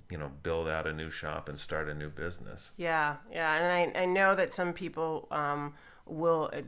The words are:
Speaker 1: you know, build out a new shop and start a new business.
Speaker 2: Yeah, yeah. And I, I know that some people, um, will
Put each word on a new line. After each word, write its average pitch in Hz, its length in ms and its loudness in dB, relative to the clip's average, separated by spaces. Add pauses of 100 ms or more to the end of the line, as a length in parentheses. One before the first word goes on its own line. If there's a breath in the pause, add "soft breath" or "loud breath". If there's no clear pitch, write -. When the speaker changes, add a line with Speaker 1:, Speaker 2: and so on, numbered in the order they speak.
(100)
Speaker 1:
you 82 80 -6
know, 73 120 -6 (120)
build 82 260 0
out 80 180 0
a 80 60 0
new 80 180 -4
shop 78 380 -6
and 76 100 -8
start 78 300 -2
a 73 60 -4
new 73 160 -6
business. - 680 -8
Speaker 2:
Yeah, 156 400 0 (140)
yeah. 160 240 0
And 175 420 4
I, 185 60 2
I - 20 4
know 190 300 6
that 185 180 2
some 175 200 0
people, 160 580 -4
um, 147 440 -2 (300 soft breath)
will 160 460 2 (180)